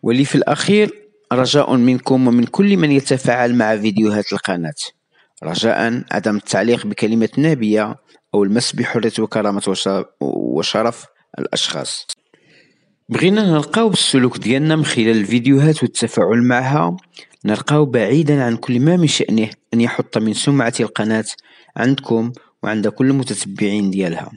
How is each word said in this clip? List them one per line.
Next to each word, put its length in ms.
ولي 220
في 100
الأخير 720
رجاء 440
منكم 520
ومن 160
كل 320
من 160
يتفاعل 640
مع 220
فيديوهات 560
القناة، 420
رجاء 600
عدم 240
التعليق 500
بكلمة 420
نابية 580
أو 100
المس 280
بحرية 460
وكرامة 500
وش-، 360
وشرف 840
الأشخاص. 680
بغينا 420
نرقاو 380
بالسلوك 500
ديالنا 380
من 80
خلال 320
الفيديوهات 680
والتفاعل 600
معها، 540
نرقاو 400
بعيدا 600
عن 120
كل 240
ما 160
من 100
شأنه 440
أن 60
يحط 380
من 160
سمعة 460
القناة 440
عندكم 560
وعند 260
كل 180
المتتبعين 840
ديالها. 460